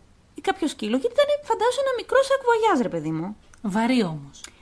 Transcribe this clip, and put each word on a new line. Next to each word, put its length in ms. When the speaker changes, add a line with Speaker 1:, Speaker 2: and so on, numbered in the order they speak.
Speaker 1:
ή 60
κάποιο 260
σκύλο, 300
γιατί 180
ήταν, 100
φαντάσου, 420
ένα 120
μικρό 260
σακ 200
βουαγιάζ, 380
ρε 80
παιδί 220
μου. 260
Speaker 2:
Βαρύ 420
όμως. 400